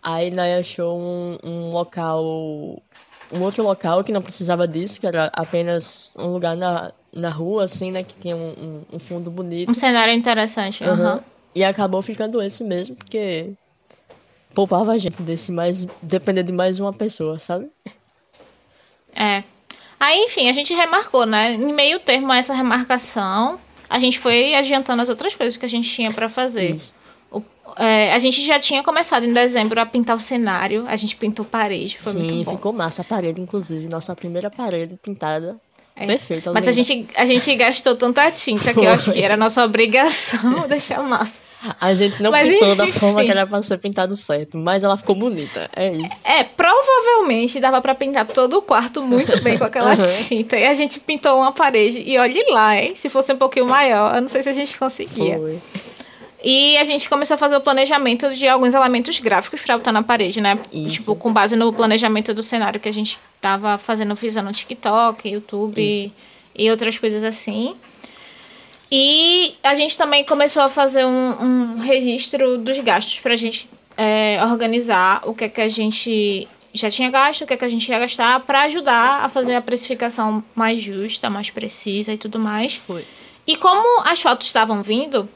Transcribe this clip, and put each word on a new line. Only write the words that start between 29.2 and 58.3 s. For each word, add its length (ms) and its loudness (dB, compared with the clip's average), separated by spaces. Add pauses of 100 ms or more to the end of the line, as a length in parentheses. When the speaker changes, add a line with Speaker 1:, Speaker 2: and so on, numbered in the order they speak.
Speaker 2:
em 80 0
dezembro 480 2
a 60 2
pintar 300 -2
o 40 -6
cenário, 680 -2
a 80 -4
gente 200 -6
pintou 280 -6
parede, 540 -4
foi 140 -8
Speaker 1:
Sim, 80 -4
Speaker 2:
muito 240 -2
bom. 80 -6
Speaker 1:
ficou 200 -4
massa 300 -6
a 20 -8
parede, 360 -4
inclusive, 480 -8
nossa 260 -8
primeira 360 -8
parede 520 -8
pintada. 540 -8 (440)
Speaker 2:
É. 60 -8
Speaker 1:
Perfeita, 460 -4
Speaker 2:
Mas 160 -2
a 20 2
Speaker 1:
linda. 140 0
Speaker 2:
gente, 320 -4
a 100 2
gente 300 2
gastou 400 2
tanta 340 2
tinta 420 -2
que 120 2
eu 80 6
acho 140 2
que 120 0
Speaker 1:
Foi. 20 0
Speaker 2:
era 160 2
nossa 280 2
obrigação 1040 2
<laughs> 40 -4
deixar 320 -2
massa. 380 -4 (400)
Speaker 1:
A 120 2
gente 300 2
não 80 4
Speaker 2:
Mas 180 6
Speaker 1:
pintou 280 6
da 100 4
Speaker 2:
enfim. 140 -2
Speaker 1:
forma 240 4
que 80 2
era 120 2
pra 180 -4
ser 160 -2
pintado 360 -2
certo, 420 -4
mas 280 0
ela 120 4
ficou 200 0
bonita, 580 -4
é 180 -2
isso. 320 -8
Speaker 2:
É, 200 4
provavelmente 1120 2
dava 220 4
pra 160 0
pintar 320 0
todo 300 2
o 40 0
quarto 400 0
muito 400 2
bem 160 2
com 60 0
aquela 260 0
Speaker 1:
<laughs> 40 8
Aham. 100 4
Speaker 2:
tinta. 520 0
E 100 4
a 80 6
gente 260 -2
pintou 360 2
uma 140 4
parede, 500 2
e 160 0
olhe 320 4
lá, 280 6
hein? 180 0
Se 160 -6
fosse 220 2
um 40 2
pouquinho 300 2
maior, 480 4
eu 80 2
não 60 -4
sei 160 -2
se 60 0
a 20 -2
gente 260 -4
conseguia. 580 -2
Speaker 1:
Foi. 220 -6 (840)
Speaker 2:
E 340 6
a 60 4
gente 240 -2
começou 260 2
a 40 -2
fazer 180 2
o 40 4
planejamento 720 2